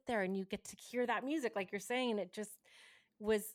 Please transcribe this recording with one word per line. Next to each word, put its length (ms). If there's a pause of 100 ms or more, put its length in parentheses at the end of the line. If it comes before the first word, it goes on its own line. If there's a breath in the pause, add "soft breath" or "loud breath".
there 160
and 120
you 100
get 200
to 120
hear 280
that 180
music, 320
like 160
you're 80
saying. 320
And 80
it 140
just 180 (680 loud breath)
was, 240 (120)